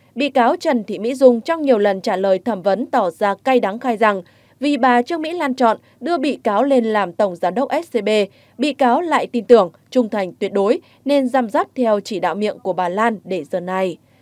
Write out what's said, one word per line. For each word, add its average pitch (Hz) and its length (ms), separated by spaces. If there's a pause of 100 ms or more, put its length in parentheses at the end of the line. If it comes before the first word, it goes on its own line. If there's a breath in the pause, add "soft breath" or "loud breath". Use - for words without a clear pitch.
(160 soft breath)
Bị 269 140
cáo 240 260
Trần 262 280
Thị 185 160
Mỹ 233 160
Dung 254 260
trong 330 200
nhiều 269 160
lần 202 240
trả 202 140
lời 190 240
thẩm 202 220
vấn 196 240
tỏ 214 240
ra 196 340
cay 262 160
đắng 208 200
khai 240 180
rằng 202 240 (380 soft breath)
vì 285 180
bà 240 240
Trương 320 200
Mỹ 311 100
Lan 311 220
chọn 233 240 (220 soft breath)
đưa 330 180
bị 269 260
cáo 214 200
lên 269 220
làm 208 280
tổng 196 220
giám 175 200
đốc 262 140 (140)
S - 140
C 208 60
B, 214 60 (480 soft breath)
bị 285 160
cáo 262 280
lại 294 260
tin 233 180
tưởng, 208 260 (180)
trung 240 200
thành 196 240
tuyệt 196 200
đối 202 280 (240 soft breath)
nên 277 220
giam 240 220
giáp 320 260
theo 226 240
chỉ 196 200
đạo 175 160
miệng 208 240
của 190 140
bà 175 160
Lan 214 340
để 175 200
giờ 175 160
này. 185 380 (240 soft breath)